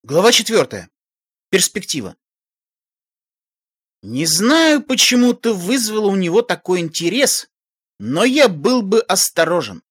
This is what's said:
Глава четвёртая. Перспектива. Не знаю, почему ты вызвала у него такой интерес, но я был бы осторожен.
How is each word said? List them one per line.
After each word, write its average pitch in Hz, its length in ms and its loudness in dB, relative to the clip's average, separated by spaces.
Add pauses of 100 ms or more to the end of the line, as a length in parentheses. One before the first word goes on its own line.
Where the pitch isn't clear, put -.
Глава 175 280 4
четвёртая. 160 560 -2 (600)
Перспектива. 160 680 -4 (1800)
Не 123 240 -6
знаю, 285 580 2
почему 247 500 2
ты 233 200 -2
вызвала 214 540 -2
у 196 100 0
него 185 240 2
такой 180 400 -2
интерес, 170 680 -2 (520)
но 135 260 -2
я 262 240 4
был 196 320 0
бы 202 180 0
осторожен. 165 920 -2